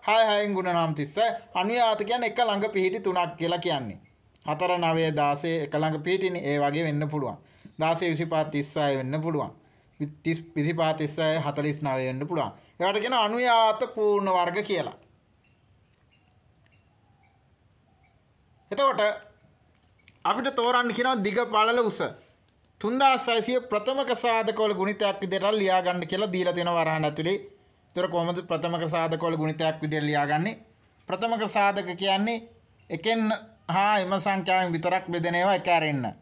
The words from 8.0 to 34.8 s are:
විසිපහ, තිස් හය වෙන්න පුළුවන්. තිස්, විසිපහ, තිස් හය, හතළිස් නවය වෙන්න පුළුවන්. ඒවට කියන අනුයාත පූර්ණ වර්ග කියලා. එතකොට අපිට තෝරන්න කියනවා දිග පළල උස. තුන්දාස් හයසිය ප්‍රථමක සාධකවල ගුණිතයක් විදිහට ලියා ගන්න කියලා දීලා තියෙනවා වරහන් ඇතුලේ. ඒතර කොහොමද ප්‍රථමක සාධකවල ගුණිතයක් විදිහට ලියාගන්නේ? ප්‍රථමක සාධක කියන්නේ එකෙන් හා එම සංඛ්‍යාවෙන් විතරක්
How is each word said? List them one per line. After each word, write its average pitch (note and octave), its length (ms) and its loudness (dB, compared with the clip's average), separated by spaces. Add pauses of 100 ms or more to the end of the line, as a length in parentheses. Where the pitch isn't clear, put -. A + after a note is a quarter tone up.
විසිපහ, E3 260 -2 (140)
තිස් D3 240 -4
හය C#3+ 220 0
වෙන්න C3+ 260 -4
පුළුවන්. D3+ 280 -2 (680)
තිස්, E3 200 -2 (140)
විසිපහ, D#3+ 320 0 (120)
තිස් D3+ 200 -4
හය, D#3 240 2
හතළිස් D3 400 -2
නවය C3 260 -2
වෙන්න C3 220 -4
පුළුවන්. D3+ 240 -2 (240)
ඒවට F#3+ 260 0
කියන B3 120 -2
අනුයාත A3+ 680 4 (120)
පූර්ණ G#3 360 2
වර්ග F3+ 360 0
කියලා. E3+ 320 -4 (3750)
එතකොට C4 300 2 (1200)
අපිට A#3+ 360 -2
තෝරන්න A#3+ 380 2
කියනවා A#3+ 280 0
දිග G3 160 -2 (120)
පළල A3 300 4
උස. A3 200 0 (800)
තුන්දාස් B3+ 460 2
හයසිය A#3+ 340 2
ප්‍රථමක B3 560 -2
සාධකවල A3 580 0
ගුණිතයක් G3 460 -2
විදිහට G3 340 0
ලියා F#3+ 280 2
ගන්න F3 240 -2
කියලා F#3+ 260 -2
දීලා F3+ 240 0
තියෙනවා E3+ 280 0
වරහන් D#3 200 0
ඇතුලේ. D#3+ 320 -2 (480)
ඒතර F3+ 240 -4
කොහොමද E3+ 340 -2
ප්‍රථමක E3+ 460 -4
සාධකවල E3 480 0
ගුණිතයක් D#3 440 0
විදිහට D3+ 280 -2
ලියාගන්නේ? D3+ 500 0 (500)
ප්‍රථමක A3 400 -2
සාධක G3+ 480 2
කියන්නේ G3+ 460 0 (480)
එකෙන් A3 320 0 (460)
හා G3 300 4
එම F#3 180 0
සංඛ්‍යාවෙන් F#3 580 2
විතරක් F3 320 0